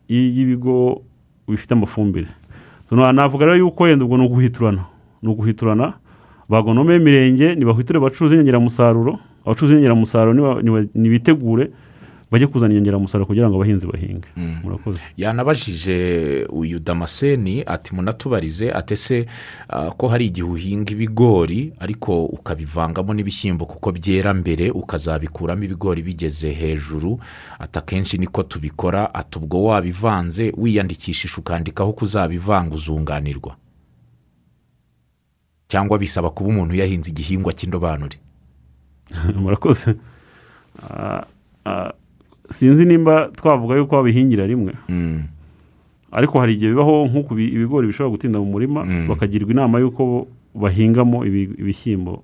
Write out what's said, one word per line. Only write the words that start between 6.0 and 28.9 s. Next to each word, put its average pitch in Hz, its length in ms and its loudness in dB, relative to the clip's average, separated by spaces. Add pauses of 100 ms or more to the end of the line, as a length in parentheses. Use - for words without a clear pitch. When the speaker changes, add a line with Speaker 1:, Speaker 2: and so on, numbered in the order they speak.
Speaker 1:
Bagonome 113 500 4
b'imirenge, 143 560 6
nibahwiture 123 440 2
abacuruzi 151 380 2
b'inyongeramusaruro. 120 840 4 (280)
Abacuruzi 143 280 4
b'inyongeramusaruro 117 600 4
niba-, 135 280 2
niba-, 110 320 2
nibitegure, 120 760 2 (600)
bajye 120 160 4
kuzana 117 280 2
inyongeramusaruro 101 520 0
kugira 110 220 2
ngo 98 80 2
abahinzi 95 300 0
bahinge. 92 500 -8
Speaker 2:
Mm. 82 280 -8
Speaker 1:
Murakoze. 92 340 -8 (180)
Speaker 2:
Yanabajije 107 800 -2 (540)
uyu 82 300 -6
Damascene, 95 840 -2
ati, - 280 -8
"Munatubarize," 92 800 -4
ati, - 220 -6
"Ese, 117 320 -4 (420)
ah, 78 220 -6
ko 127 180 -4
hari 120 180 0
igihe 87 200 -6
uhinga 98 460 -6
ibigori, 110 880 0
ariko 87 440 -4
ukabivangamo 82 880 -6
n'ibishyimbo 98 520 -4
kuko - 260 -6
byera 95 420 -2
mbere, 87 360 -2
ukazabikuramo 82 920 -6
ibigori 90 380 -4
bigeze 80 500 -6
hejuru?" 78 680 -6 (380)
Ati, - 200 -12
"Akenshi 92 400 -6
niko 92 240 -4
tubikora." 90 720 -6